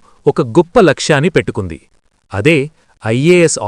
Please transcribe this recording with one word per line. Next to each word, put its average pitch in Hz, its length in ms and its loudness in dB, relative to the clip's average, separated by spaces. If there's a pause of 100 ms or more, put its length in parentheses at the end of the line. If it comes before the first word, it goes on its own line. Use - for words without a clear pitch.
(260)
ఒక 147 140 0 (160)
గొప్ప 175 240 2
లక్ష్యాన్ని 156 560 0
పెట్టుకుంది, 95 440 -6 (520)
అదే 139 260 0 (440)
ఐఏఎస్ 151 640 0